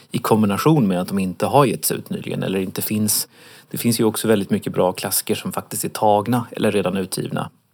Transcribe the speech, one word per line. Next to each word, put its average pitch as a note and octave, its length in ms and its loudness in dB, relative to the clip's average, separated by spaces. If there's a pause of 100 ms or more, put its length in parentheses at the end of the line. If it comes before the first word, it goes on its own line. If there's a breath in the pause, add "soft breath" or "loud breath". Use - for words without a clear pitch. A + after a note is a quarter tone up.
(100)
i - 80 -4
kombination G#2+ 720 4
med F2+ 120 2
att F#2 80 -4
de G2 100 -2
inte F#2+ 280 -2
har C3 180 4
getts - 280 -2
ut - 180 -8
nyligen - 320 -6
eller F#2 160 -2
inte F#2+ 240 -6
finns. G#2+ 460 -2 (420 loud breath)
Det - 80 -8
finns A#2 220 2
ju A#2 40 4
också A2 240 0
väldigt G2+ 220 4
mycket G2 220 -2
bra F#2 200 2
klassiker - 420 -4
som G2+ 180 -6
faktiskt - 320 -6
är - 40 -4
tagna A2 640 2
eller A2 200 0
redan F#2+ 240 0
utgivna. - 540 -6 (240)